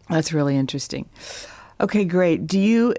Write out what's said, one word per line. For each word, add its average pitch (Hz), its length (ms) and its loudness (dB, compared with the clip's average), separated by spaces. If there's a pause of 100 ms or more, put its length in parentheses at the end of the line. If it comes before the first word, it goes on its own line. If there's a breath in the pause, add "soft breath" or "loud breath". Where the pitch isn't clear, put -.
That's 160 240 0
really 143 240 0
interesting. 135 480 -4 (760 loud breath)
Okay, 196 260 0
great. 175 420 2
Do 190 120 0
you 226 400 4